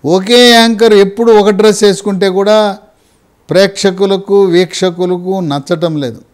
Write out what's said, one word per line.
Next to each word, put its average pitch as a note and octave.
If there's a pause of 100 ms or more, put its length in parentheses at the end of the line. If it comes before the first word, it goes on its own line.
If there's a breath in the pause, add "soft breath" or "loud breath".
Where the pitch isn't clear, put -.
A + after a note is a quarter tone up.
ఒకే G#3+
యాంకర్ A3+
ఎప్పుడు G3+
ఒక G#3
డ్రెస్ G#3
వేసుకుంటే G3
కూడా G3+ (720)
ప్రేక్షకులకు, G3
వీక్షకులకు F3+
నచ్చటం D#3+
లేదు. A#2 (120)